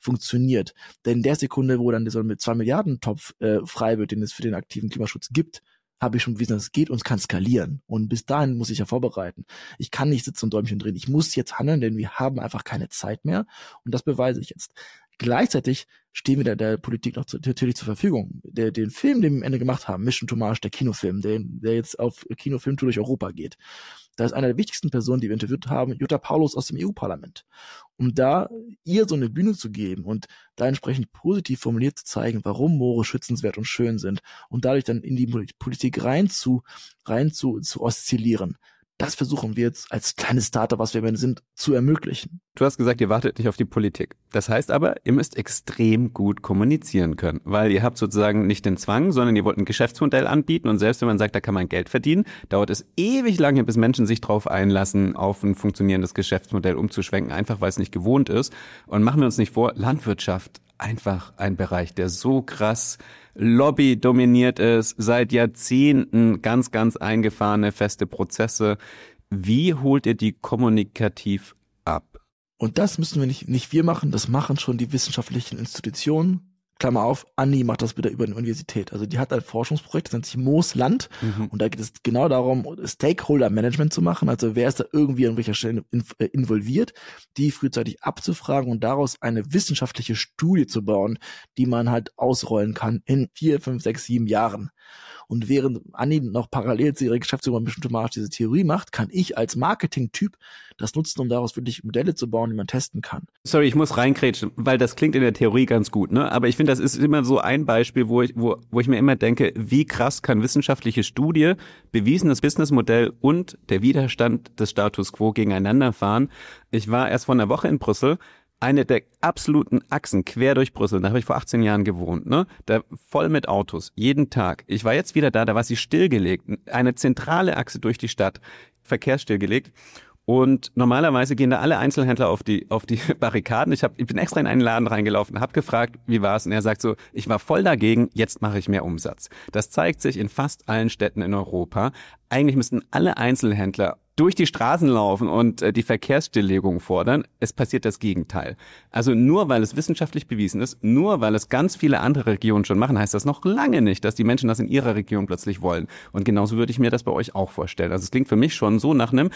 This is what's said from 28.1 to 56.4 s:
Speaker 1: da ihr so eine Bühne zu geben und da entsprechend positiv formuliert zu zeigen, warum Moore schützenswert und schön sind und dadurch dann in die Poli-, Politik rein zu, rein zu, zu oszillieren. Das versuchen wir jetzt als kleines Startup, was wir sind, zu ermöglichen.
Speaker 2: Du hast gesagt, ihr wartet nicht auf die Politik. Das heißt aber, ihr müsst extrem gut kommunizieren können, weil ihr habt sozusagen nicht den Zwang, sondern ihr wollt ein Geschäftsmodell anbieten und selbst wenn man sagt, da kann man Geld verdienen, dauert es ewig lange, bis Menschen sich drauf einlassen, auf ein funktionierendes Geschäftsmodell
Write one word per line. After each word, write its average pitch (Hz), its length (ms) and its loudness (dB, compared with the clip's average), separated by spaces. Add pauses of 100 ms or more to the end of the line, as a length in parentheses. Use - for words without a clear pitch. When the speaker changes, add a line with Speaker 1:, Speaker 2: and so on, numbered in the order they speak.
Speaker 1:
da 143 360 2 (340)
ihr 196 240 2
so 170 60 -4
eine 127 160 -2
Bühne 185 240 0
zu 113 160 -10
geben 95 340 -6
und 104 220 -6 (300)
da 123 100 0
entsprechend 131 460 -4
positiv 170 480 -2
formuliert 117 380 -2
zu - 60 -16
zeigen, 110 400 -4
warum 127 320 0
Moore 123 280 2
schützenswert 117 520 -4
und 110 80 -8
schön 117 340 -2
sind 95 220 -4 (280)
und 120 160 -4
dadurch 131 200 0
dann 117 180 -4
in 131 140 -4
die 123 100 0
Poli-, 117 320 -6
Politik 127 460 -4
rein 160 240 2
zu, 127 340 -2 (440)
rein 135 260 0
zu, 120 280 -4
zu - 220 -10
oszillieren. 113 760 -2 (420)
Das - 140 -4
versuchen 131 420 -4
wir 120 80 0
jetzt - 260 -4
als - 240 -6
kleines 123 340 0
Startup, 113 300 0
was 113 140 -2
wir 110 240 0
sind, 123 260 -2 (120)
zu - 180 0
ermöglichen. - 680 0 (120)
Speaker 2:
Du 135 120 2
hast 139 100 -2
gesagt, 120 240 2
ihr 107 80 2
wartet 110 300 0
nicht 117 100 0
auf 101 80 -2
die 117 80 0
Politik. - 500 -4 (160)
Das 110 200 -2
heißt 117 200 0
aber, - 260 0 (100)
ihr 123 80 4
müsst - 240 0
extrem 113 720 0
gut 101 300 0
kommunizieren 98 720 0
können, 82 280 -4
weil 104 280 2
ihr 98 100 4
habt 123 140 0
sozusagen 104 500 2
nicht 104 200 0
den 95 100 2
Zwang, 143 360 0
sondern 123 240 4
ihr 101 100 2
wollt 104 100 2
ein 101 80 0
Geschäftsmodell - 600 0
anbieten 151 420 0
und 107 100 2
selbst 107 220 2
wenn 120 80 2
man 107 100 2
sagt, 107 160 0
da 101 60 -2
kann 107 140 -2
man 90 160 -2
Geld 87 180 -2
verdienen, 156 380 2 (240)
dauert 101 180 2
es - 160 -4 (140)
ewig 226 400 2
lange, 139 260 4
bis 117 140 0
Menschen 117 280 4
sich 113 140 0
drauf 107 260 -2
einlassen, 98 720 2
auf 98 260 -2
ein 101 120 0
funktionierendes 95 580 0
Geschäftsmodell 92 640 -2